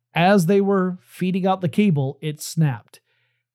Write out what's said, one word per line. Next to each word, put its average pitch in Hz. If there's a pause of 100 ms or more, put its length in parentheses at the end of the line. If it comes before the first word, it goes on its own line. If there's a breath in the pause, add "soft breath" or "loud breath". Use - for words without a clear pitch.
(160)
as 175
they 202
were 185
feeding 185
out 190
the 175
cable, 147
it 156
snapped. - (560)